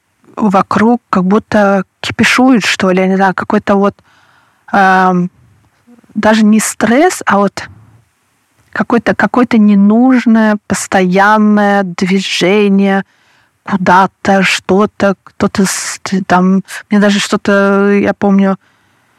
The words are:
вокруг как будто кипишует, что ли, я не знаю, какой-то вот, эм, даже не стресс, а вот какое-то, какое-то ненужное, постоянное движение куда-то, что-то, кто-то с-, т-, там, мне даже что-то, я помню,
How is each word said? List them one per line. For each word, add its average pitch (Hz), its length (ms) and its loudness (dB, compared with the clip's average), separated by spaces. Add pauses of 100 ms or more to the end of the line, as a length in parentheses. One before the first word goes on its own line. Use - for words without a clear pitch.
(360)
вокруг 208 760 0
как 185 140 -2
будто 196 600 0 (160)
кипишует, 247 640 0
что - 280 -2
ли, 185 80 0
я 185 80 0
не 190 80 0
знаю, 190 180 0
какой-то - 420 -2
вот, 98 180 0 (800)
эм, 185 580 2 (840)
даже 220 300 2
не 214 160 4
стресс, 269 640 -2
а 202 120 0
вот - 300 -4 (1040)
какое-то, 214 420 -2
какое-то 240 440 0
ненужное, 220 1000 2 (100)
постоянное 202 1160 0
движение 196 1200 0 (600)
куда-то, 190 800 0
что-то, 185 800 -2
кто-то - 420 -4
с-, - 360 -8
т-, - 240 -4
там, 185 360 0 (280)
мне 208 100 2
даже 202 200 0
что-то, 202 720 0
я 202 220 0
помню, 196 440 0 (600)